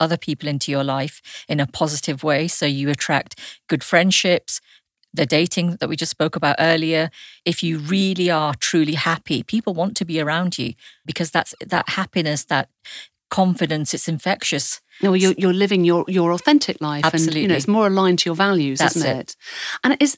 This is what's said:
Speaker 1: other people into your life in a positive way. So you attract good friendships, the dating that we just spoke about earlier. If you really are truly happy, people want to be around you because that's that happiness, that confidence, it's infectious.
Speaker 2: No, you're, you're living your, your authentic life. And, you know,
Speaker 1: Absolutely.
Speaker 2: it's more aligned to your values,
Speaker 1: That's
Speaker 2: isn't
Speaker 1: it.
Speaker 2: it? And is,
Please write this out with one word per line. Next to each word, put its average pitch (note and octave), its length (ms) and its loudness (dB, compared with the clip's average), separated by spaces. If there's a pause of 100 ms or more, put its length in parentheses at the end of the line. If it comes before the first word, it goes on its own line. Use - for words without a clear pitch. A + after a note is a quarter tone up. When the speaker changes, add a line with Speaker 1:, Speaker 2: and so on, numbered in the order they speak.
Speaker 1:
other E3 160 0
people D3 320 -4
into C#3+ 240 -4
your C#3 120 0
life C3+ 380 -4 (260)
in D3+ 120 0
a C#3 80 0
positive D3+ 560 -4
way. D3+ 240 2
So - 180 -2
you C#3 240 0
attract - 480 -2 (300)
good D#3 160 0
friendships, F3+ 760 2 (540)
the D#3 100 0
dating E3+ 520 0
that - 120 -4
we D#3 80 -4
just - 140 -4
spoke - 260 -2
about D3 220 0
earlier. D#3+ 520 0 (360)
If E3+ 160 -2
you E3 160 -2
really F#3 520 0
are D3+ 240 0
truly D#3 400 2
happy, D#3+ 480 -2
people A3 300 -2
want F3 240 -2
to - 80 -4
be D#3+ 160 -4
around E3 380 -2
you A#2+ 160 -6 (320)
because E3 240 -4
that's - 240 0 (120)
that - 240 -2
happiness, D#3+ 540 -2
that C#3 240 -2 (640)
confidence, E3 640 0
it's - 140 -6
infectious. E3 720 -4 (200)
Speaker 2:
No, G3 120 4
you're, F#3 220 4
you're F#3 160 2
living F#3+ 320 2
your, E3+ 240 4
your F3 240 2
authentic - 480 2
life. D3 240 -4
And, D#3+ 80 2
you D#3+ 80 2
know, D#3+ 80 2
Speaker 1:
Absolutely. D#3+ 280 2
Speaker 2:
it's C#3 120 -2
more G#3 180 4
aligned F#3+ 340 4
to - 80 -2
your E3 80 -2
values, E3 420 2
Speaker 1:
That's D3+ 180 2
Speaker 2:
isn't D#3 140 0
Speaker 1:
it. C3 100 -4
Speaker 2:
it? - 160 -14 (480)
And B3+ 160 2
is, C#4+ 180 2